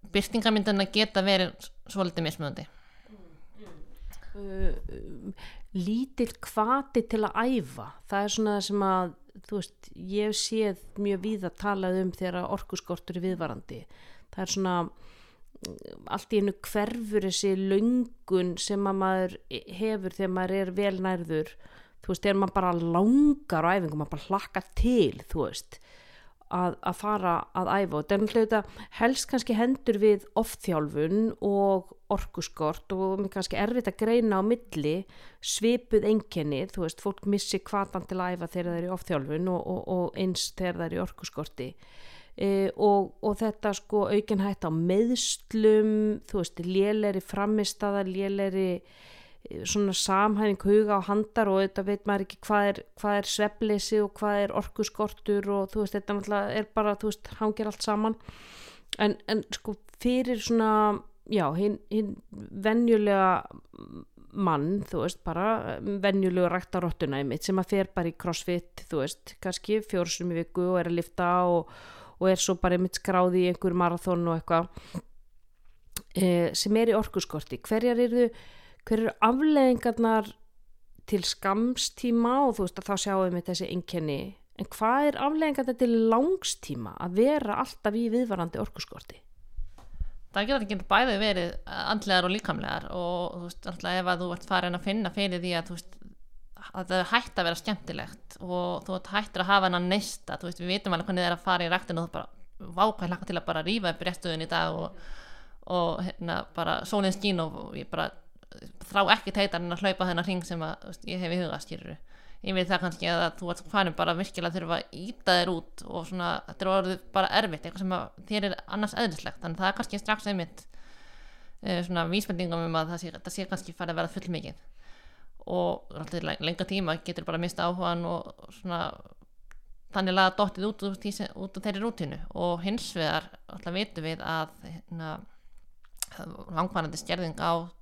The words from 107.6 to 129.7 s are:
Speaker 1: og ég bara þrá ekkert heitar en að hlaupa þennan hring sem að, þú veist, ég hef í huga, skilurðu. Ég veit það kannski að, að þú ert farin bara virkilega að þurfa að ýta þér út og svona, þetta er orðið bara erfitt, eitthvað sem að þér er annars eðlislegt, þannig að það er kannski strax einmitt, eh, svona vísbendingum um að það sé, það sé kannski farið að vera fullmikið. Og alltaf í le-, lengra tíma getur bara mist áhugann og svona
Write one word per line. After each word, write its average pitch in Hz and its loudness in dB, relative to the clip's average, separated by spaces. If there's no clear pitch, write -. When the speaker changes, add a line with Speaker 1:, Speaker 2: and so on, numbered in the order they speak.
Speaker 1:
og - -12
ég - -12
bara 160 -2
þrá 196 4
ekkert 202 -2
heitar 196 0
en 175 -4
að 170 -8
hlaupa 190 0
þennan 175 0
hring 180 -2
sem 165 -6
að, 160 -8
þú - -16
veist, - -12
ég 180 -6
hef 170 -2
í 180 -2
huga, - -6
skilurðu. - -12
Ég 190 -2
veit 180 0
það 180 2
kannski 175 -4
að, 170 2
að 165 0
þú 175 -8
ert - -8
farin 190 2
bara 165 2
virkilega 175 -4
að 165 -6
þurfa 170 -2
að - -12
ýta 185 0
þér 175 2
út - -8
og 170 -8
svona, 180 -4
þetta - -6
er 190 0
orðið 185 0
bara 190 2
erfitt, 175 -2
eitthvað 190 -8
sem 185 -2
að 175 -6
þér 208 -2
er - -2
annars 208 -4
eðlislegt, - -4
þannig 165 -6
að - -2
það 190 2
er 196 -4
kannski 202 -6
strax 214 -4
einmitt, 180 -6
eh, 175 -2
svona 175 0
vísbendingum 175 -2
um 165 0
að 160 -4
það 170 -10
sé, 170 -10
það - -12
sé 190 -6
kannski 175 -8
farið 170 -4
að 160 -4
vera 165 -4
fullmikið. - -8
Og 175 -2
alltaf 160 -8
í 170 -6
le-, 151 -4
lengra 175 -4
tíma 180 0
getur 170 -8
bara 165 -2
mist 175 -4
áhugann 175 -2
og - -8
svona 175 -6